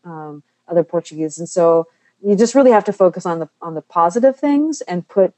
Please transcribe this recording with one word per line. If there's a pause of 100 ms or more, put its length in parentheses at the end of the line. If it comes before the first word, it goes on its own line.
um, (260)
other
Portuguese.
And
so (360)
you
just
really
have
to
focus
on
the, (140)
on
the
positive
things
and
put